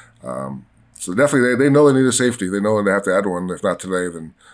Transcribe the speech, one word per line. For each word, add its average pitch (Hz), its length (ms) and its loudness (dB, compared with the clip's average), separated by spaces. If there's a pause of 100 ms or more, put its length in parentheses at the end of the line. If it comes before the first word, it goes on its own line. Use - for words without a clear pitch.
(220)
um, 67 440 -10 (300)
so - 160 -10
definitely 123 440 2
they, 131 80 2
they 143 60 4
know 143 220 6
they 131 80 4
need 131 60 4
a 123 60 2
safety. 120 360 -2
They 101 120 -2
know 104 220 2
they 98 100 2
have 98 100 0
to 92 120 0
add 98 120 0
one. 90 240 -4
If 87 140 -8
not 90 160 -2
today, 90 280 -4
then, 80 240 -12 (200)